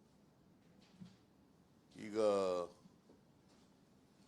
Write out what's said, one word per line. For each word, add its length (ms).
ಈಗ 120